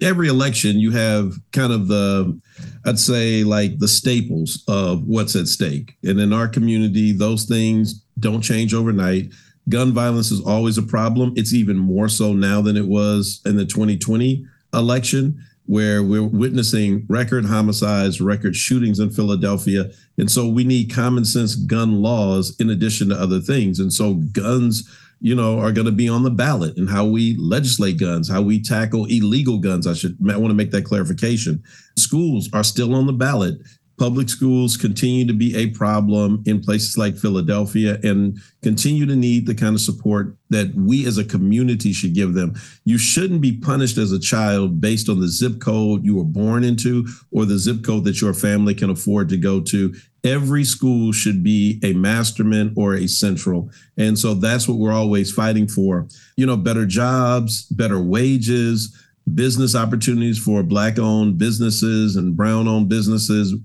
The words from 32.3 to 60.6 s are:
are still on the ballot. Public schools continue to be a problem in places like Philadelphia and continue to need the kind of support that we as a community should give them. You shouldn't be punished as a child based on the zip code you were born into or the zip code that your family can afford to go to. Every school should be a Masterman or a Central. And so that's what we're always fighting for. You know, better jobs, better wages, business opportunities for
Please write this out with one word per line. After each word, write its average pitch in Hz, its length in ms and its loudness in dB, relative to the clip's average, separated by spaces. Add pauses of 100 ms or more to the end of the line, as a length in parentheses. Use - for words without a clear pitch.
are 107 100 0
still 120 300 0
on 131 140 2
the 139 60 0
ballot. 120 420 0 (420)
Public 123 300 0
schools 127 480 0
continue 123 500 0
to 120 60 0
be 113 240 0
a 110 140 0
problem 104 760 0
in 107 140 2
places 107 380 -2
like 101 180 0
Philadelphia 101 880 0
and 101 340 0 (240)
continue 147 440 0
to 139 100 0
need 120 300 2
the 117 100 -2
kind 107 180 0
of 107 60 0
support 104 560 -2 (140)
that 101 260 0
we 123 320 2
as 107 100 0
a 107 60 0
community 107 720 0
should 87 200 -2
give 95 200 0
them. 90 220 -2 (280)
You 113 140 2
shouldn't 175 420 0
be 127 160 2
punished 131 420 -2
as 104 140 0
a 95 80 0
child 101 640 0
based 110 260 0
on 95 140 0
the 87 80 0
zip 117 320 -2
code 107 420 0
you 101 140 2
were 85 80 0
born 110 400 0
into 120 420 0 (240)
or 110 140 2
the 101 120 0
zip 113 280 -2
code 107 180 0
that 101 160 -2
your 101 140 0
family 104 420 0
can 101 140 -2
afford 98 400 -2
to 95 80 0
go 95 240 0
to. 95 340 -2 (300)
Every 139 400 0
school 120 480 0
should 101 280 0
be 104 400 2
a 98 120 0
Masterman 107 800 0
or 101 200 0
a 92 120 -2
Central. 90 600 -2 (260)
And 107 240 0
so 110 140 0
that's 113 340 0
what 117 100 -2
we're 110 140 0
always 104 400 0
fighting 110 380 0
for. 95 360 0 (300)
You 131 100 2
know, 127 120 0
better 110 280 0
jobs, 123 800 0
better 101 340 0
wages, 117 920 0 (400)
business 127 400 0
opportunities 117 640 0
for 104 240 0